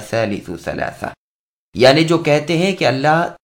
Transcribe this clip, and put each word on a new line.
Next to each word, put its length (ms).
ثالث 540
ثلاثة"، 440
یعنی 300
جو 140
کہتے 400
ہیں 160
کہ 120
اللہ 420